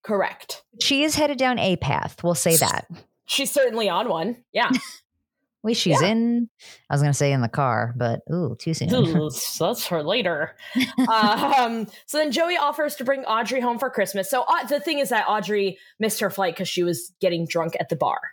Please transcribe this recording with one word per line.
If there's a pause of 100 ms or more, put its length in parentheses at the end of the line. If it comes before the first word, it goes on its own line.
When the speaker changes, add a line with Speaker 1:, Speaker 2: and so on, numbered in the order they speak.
Speaker 1:
Correct. (180)
Speaker 2:
She
is
headed
down
a
path.
We'll
say
Speaker 1:
S-
Speaker 2:
that. (400)
Speaker 1:
She's
certainly
on
one.
Yeah.
Speaker 2:
<laughs> (840)
At
least
she's
Speaker 1:
Yeah.
Speaker 2:
in, (400)
I
was
gonna
say
in
the
car,
but (120)
ooh,
too
soon.
<laughs>
Speaker 1:
Ooh,
s-,
that's
for
later. (180)
Speaker 2:
<laughs>
Speaker 1:
Um, (200)
so
then
Joey
offers
to
bring
Audrey
home
for
Christmas.
So,
uh,
the
thing
is
that
Audrey (220)
missed
her
flight
'cause
she
was
getting
drunk
at
the
bar. (120)